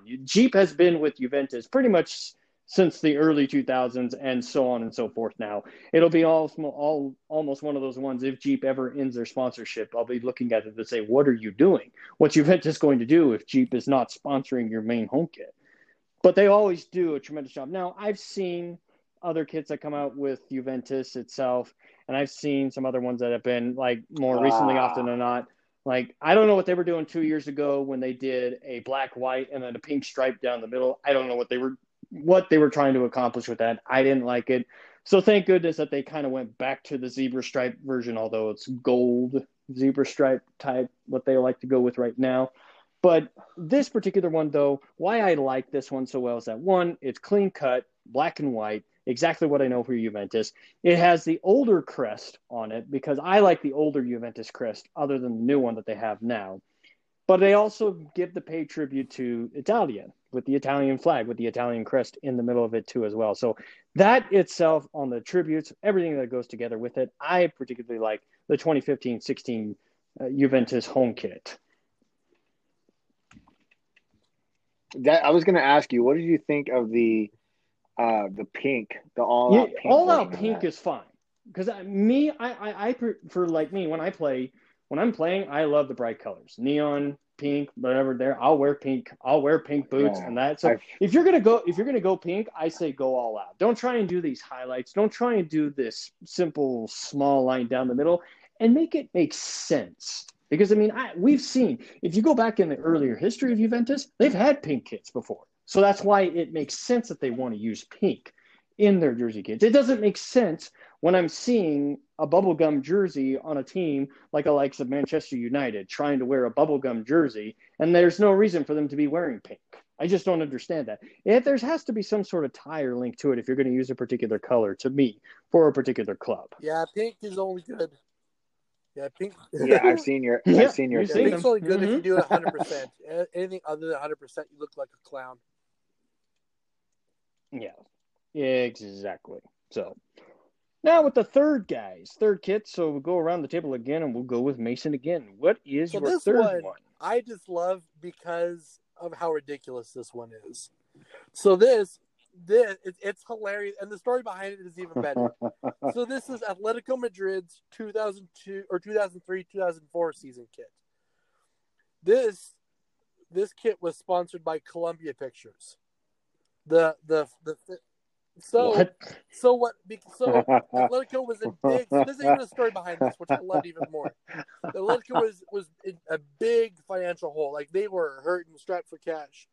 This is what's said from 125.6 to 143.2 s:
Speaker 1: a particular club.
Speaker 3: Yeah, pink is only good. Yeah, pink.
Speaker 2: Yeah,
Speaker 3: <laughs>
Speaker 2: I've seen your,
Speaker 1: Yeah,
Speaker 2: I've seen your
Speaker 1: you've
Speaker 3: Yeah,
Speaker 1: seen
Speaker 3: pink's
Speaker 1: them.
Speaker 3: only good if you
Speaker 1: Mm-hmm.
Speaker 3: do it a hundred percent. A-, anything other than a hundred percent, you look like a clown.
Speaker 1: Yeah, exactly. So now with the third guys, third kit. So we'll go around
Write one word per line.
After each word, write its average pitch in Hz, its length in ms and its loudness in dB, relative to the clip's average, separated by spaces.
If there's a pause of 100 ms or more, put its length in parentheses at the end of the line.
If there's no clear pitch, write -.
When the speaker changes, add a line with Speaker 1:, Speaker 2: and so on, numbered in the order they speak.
Speaker 1:
a 135 60 4
particular 123 420 -2
club. - 320 -6 (140)
Speaker 3:
Yeah, 156 220 -4 (120)
pink 220 260 -6
is 196 180 -10
only 185 240 -6
good. 165 280 -8 (1040)
Yeah, 139 120 -10 (120)
pink. 403 140 -8 (180)
Speaker 2:
Yeah, - 280 4
Speaker 3:
<laughs> - 40 4
Speaker 2:
I've 349 160 6
seen 277 240 -2
your, 240 220 0
Speaker 1:
Yeah, 180 180 8
Speaker 2:
I've 269 80 8
seen 135 200 -2
your 220 100 2
Speaker 1:
you've 208 80 0
Speaker 3:
Yeah, - 60 -2
Speaker 1:
seen 240 140 4
Speaker 3:
pink's 175 140 0
Speaker 1:
them. 254 60 4
Speaker 3:
only 220 120 2
good 190 220 0
if 202 60 0
you 240 60 0
Speaker 1:
Mm-hmm. 330 60 -2
Speaker 3:
do 190 160 0
it 175 80 4
a - 20 -8
hundred 170 260 0
percent. 139 360 -6 (200)
A-, 170 160 -4 (100)
anything 185 320 -8
other 156 200 -8
than 160 80 -4
a 135 40 -6
hundred 151 200 -10
percent, 147 320 -16
you 147 80 -20
look 147 180 -14
like 135 160 -12
a - 160 -20
clown. 127 280 -16 (2250)
Speaker 1:
Yeah, 113 200 -12 (720)
exactly. 104 960 -6 (320)
So 98 240 -10 (880)
now 320 200 6
with 277 100 0
the 226 100 4
third 277 440 2
guys, 101 520 -12
third 208 220 2
kit. 208 260 -4
So 165 240 -2
we'll 143 80 -6
go 170 180 -2
around 165 260 -2